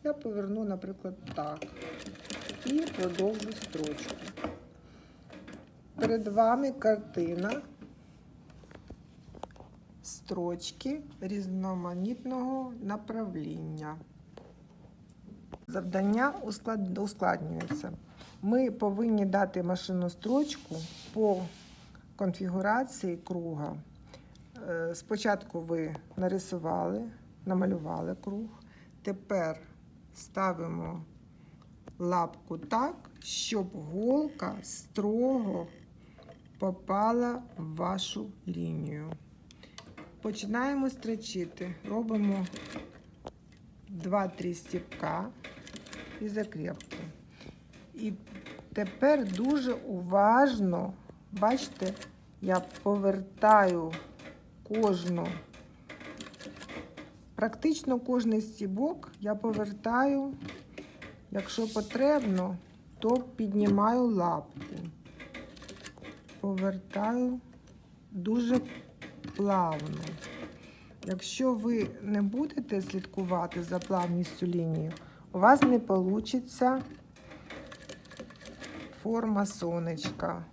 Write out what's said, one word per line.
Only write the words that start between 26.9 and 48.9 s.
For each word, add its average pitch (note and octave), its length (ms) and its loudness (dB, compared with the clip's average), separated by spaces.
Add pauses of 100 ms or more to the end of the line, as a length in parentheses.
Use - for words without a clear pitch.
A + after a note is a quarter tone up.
намалювали F3+ 800 0
круг. G#3 260 -6 (520)
Тепер F#3+ 580 -2 (560)
ставимо E3 840 -2 (1000)
лапку F3 580 -2
так, A#3 380 0 (240)
щоб - 540 -2
голка G3+ 920 0
строго G#3+ 1040 0 (920)
попала A3 840 2 (160)
в D#3+ 180 -6
вашу F#3+ 540 -2 (180)
лінію. D#3 640 -4 (1120)
Починаємо A#3+ 680 0
строчити. F#3 840 -6 (140)
Робимо G#3 560 2 (1400)
два-три F#3 640 0
стіпка F3 760 -4 (920)
і G#3+ 80 -4
закріпки. G3+ 680 -4 (960)
І G#3+ 200 -4 (600)
тепер A#3 580 4